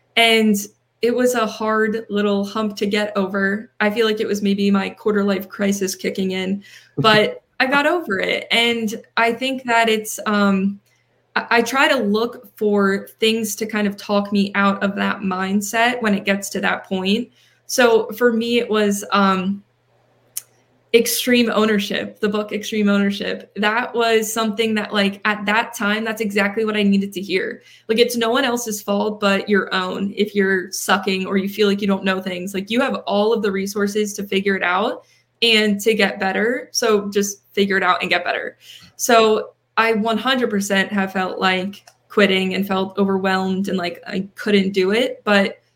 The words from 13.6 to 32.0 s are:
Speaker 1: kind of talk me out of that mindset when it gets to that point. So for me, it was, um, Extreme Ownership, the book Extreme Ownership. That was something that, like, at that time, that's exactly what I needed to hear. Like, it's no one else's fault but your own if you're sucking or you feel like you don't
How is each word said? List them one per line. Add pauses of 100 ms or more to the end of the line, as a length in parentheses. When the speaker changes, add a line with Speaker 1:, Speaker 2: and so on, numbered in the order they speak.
Speaker 1:
kind
of
talk
me
out
of
that
mindset
when
it
gets
to
that
point. (360)
So
for
me,
it
was,
um, (1300)
Extreme
Ownership,
the
book
Extreme
Ownership.
That
was
something
that,
like,
at
that
time,
that's
exactly
what
I
needed
to
hear. (240)
Like,
it's
no
one
else's
fault
but
your
own
if
you're
sucking
or
you
feel
like
you
don't